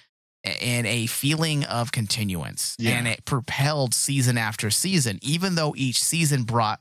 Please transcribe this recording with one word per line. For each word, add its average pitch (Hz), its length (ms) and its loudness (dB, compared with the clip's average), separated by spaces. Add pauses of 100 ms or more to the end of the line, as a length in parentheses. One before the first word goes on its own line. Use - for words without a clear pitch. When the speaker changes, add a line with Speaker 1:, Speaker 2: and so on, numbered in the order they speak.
(440)
Speaker 1:
a-, 92 180 -4
and 120 240 0
a 113 200 0
feeling 151 580 0
of 117 280 -2
continuance. 95 840 -2
Speaker 2:
Yeah. 226 200 2
Speaker 1:
And 120 100 -2
it - 160 -4
propelled 139 680 0
season 127 440 2
after 107 320 -2
season, 139 520 2
even 170 340 0
though 151 200 0
each 127 260 0
season 147 420 2
brought 113 360 0